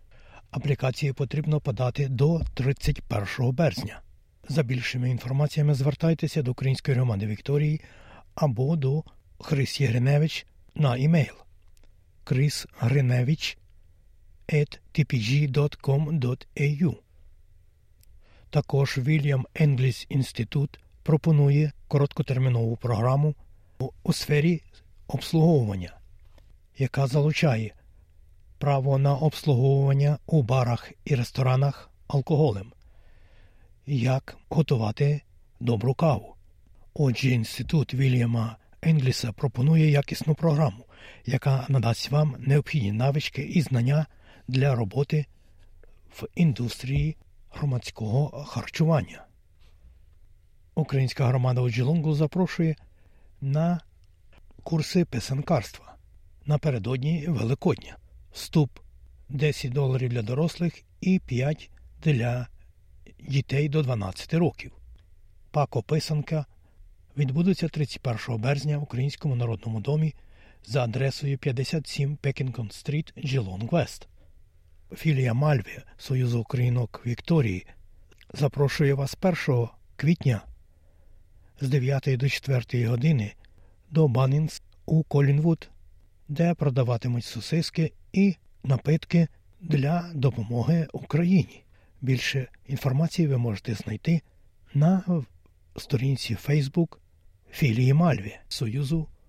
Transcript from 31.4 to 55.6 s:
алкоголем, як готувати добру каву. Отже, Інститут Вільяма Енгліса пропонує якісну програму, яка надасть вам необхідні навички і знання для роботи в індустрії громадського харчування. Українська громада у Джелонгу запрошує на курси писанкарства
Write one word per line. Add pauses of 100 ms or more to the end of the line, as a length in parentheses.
алкоголем, (1120)
як (120)
готувати (380)
добру
каву. (580)
Отже,
Інститут
Вільяма (240)
Енгліса
пропонує
якісну
програму, (400)
яка
надасть
вам
необхідні
навички
і
знання (420)
для
роботи (960)
в
індустрії (340)
громадського
харчування. (1500)
Українська
громада
у
Джелонгу
запрошує (640)
на (840)
курси
писанкарства (500)